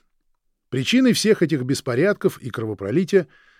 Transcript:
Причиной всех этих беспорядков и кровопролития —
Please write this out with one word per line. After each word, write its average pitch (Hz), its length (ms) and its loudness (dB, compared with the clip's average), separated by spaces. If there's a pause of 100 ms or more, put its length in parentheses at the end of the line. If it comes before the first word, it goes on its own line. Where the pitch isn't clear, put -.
(680)
Причиной 240 440 2
всех 208 300 2
этих 151 200 0
беспорядков 139 800 -2
и 127 100 -10
кровопролития — 113 760 -2 (340)